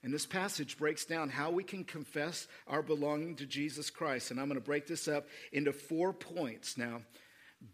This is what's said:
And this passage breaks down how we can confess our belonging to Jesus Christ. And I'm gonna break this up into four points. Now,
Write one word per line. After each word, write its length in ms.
And 100
this 140
passage 500
breaks 300
down 240
how 200
we 140
can 180
confess 640
our 160
belonging 540
to 100
Jesus 420
Christ. 420
And 80
I'm 100
gonna 120
break 260
this 220
up 180
into 220
four 400
points. 640
Now, 260